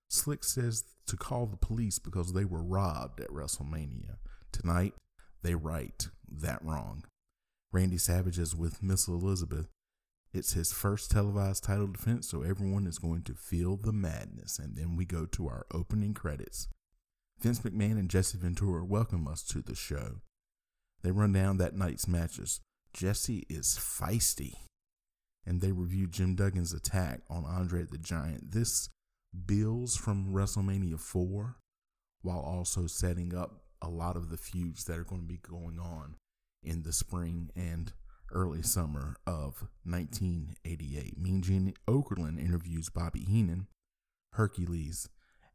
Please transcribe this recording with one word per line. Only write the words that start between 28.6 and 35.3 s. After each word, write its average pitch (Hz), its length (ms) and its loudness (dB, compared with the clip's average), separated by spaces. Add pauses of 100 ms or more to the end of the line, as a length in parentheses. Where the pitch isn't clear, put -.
builds 110 500 4
from 98 380 0
WrestleMania 95 680 2
four, 98 580 -2 (680)
while 90 180 -2
also 87 460 0
setting 87 500 0
up - 240 -6 (220)
a 82 80 -8
lot 85 260 -2
of 85 140 -4
the 82 80 -6
feuds 87 460 -4
that 82 140 -4
are 85 60 -6
gonna 87 200 -6
be 85 120 -8